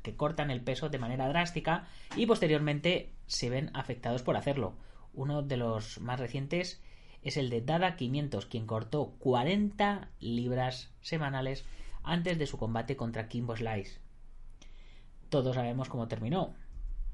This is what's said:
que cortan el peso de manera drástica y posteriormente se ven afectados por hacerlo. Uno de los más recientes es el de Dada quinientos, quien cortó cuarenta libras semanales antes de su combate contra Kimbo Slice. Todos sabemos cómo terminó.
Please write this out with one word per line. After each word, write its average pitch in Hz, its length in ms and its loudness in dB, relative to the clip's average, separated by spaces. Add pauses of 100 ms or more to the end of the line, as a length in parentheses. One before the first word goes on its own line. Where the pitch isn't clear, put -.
que - 140 -6
cortan 147 340 0
el 123 120 0
peso 135 260 0
de 143 100 -2
manera 123 300 0
drástica 170 580 2 (300)
y 233 80 6
posteriormente 156 880 4 (140)
se - 240 0
ven 135 240 0
afectados 123 480 -2
por 139 160 4
hacerlo. 123 400 0 (340)
Uno 143 300 0
de 139 160 0
los 110 420 0
más 123 180 -2
recientes 139 640 -2 (380)
es - 160 -2
el 131 140 2
de 117 100 2
Dada 170 360 2
quinientos, 135 500 0
quien 110 200 -4
cortó 113 520 0
cuarenta 202 880 4 (100)
libras 123 840 0
semanales 135 640 -2 (360)
antes 170 360 2
de 147 80 2
su - 100 -4
combate 117 400 0
contra 113 320 -2
Kimbo 117 260 -2
Slice. 110 460 -2 (1300)
Todos 131 280 4
sabemos 123 340 0
cómo 117 180 -2
terminó. 131 460 0 (600)